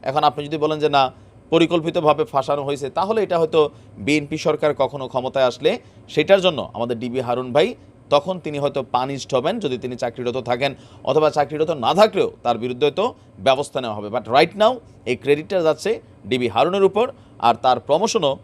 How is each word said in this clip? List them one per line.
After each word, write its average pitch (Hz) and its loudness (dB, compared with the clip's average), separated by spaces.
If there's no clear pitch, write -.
এখন 143 -2
আপনি 147 0
যদি 156 -6
বলেন 151 0
যে, 147 0
"না, 139 2
পরিকল্পিতভাবে 160 2
ফাঁসানো 143 -2
হয়েছে", 143 -4
তাহলে 202 -2
এটা 175 -2
হয়তো 160 4
বিএনপি 147 -2
সরকার 151 0
কখনো 131 -4
ক্ষমতায় 131 0
আসলে 135 0
সেটার 185 4
জন্য 156 -2
আমাদের 117 -4
ডিবি 123 -6
হারুন 123 -4
ভাই 180 2
তখন 165 0
তিনি 147 -8
হয়তো 139 -4
পানিশড 131 -4
হবেন, 143 0
যদি 127 -4
তিনি 123 -8
চাকরিরত 120 -6
থাকেন, 131 -2
অথবা 156 2
চাকরিরত 151 -2
না 139 0
থাকলেও 185 4
তার 120 0
বিরুদ্ধে 123 -2
হয়তো 185 -2
ব্যবস্থা 131 0
নেওয়া 110 -6
হবে। 104 -8
But 113 -6
right 156 2
now 226 4
এই 123 -2
ক্রেডিটটা 156 0
যাচ্ছে 160 -2
ডিবি 123 -2
হারুনের 160 2
উপর, 202 2
আর 117 4
তার 127 2
প্রমোশনও 160 0